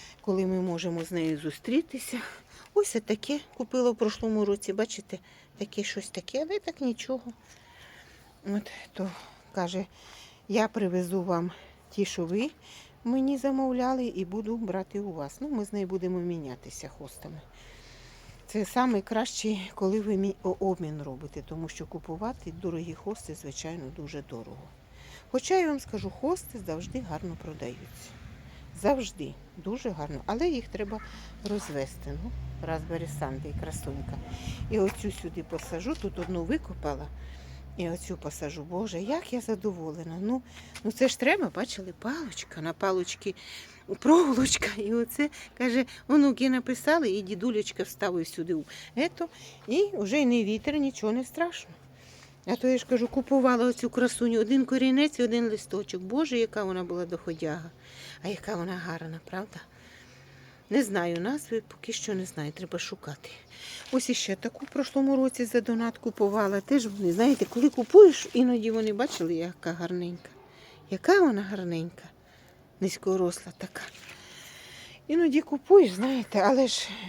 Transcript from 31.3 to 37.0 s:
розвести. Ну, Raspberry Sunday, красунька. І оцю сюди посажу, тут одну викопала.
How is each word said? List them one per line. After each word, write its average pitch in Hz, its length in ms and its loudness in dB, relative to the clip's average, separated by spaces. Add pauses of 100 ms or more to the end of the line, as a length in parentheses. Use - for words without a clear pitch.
розвести. 143 720 -6
Ну, 240 60 -6 (380)
Raspberry 165 400 -4 (120)
Sunday, 147 400 -6
красунька. 151 580 -6 (520)
І 214 80 2
оцю 202 340 0
сюди 170 300 -10
посажу, 175 520 -6
тут - 240 -6
одну 175 260 -4
викопала. 151 600 -4 (720)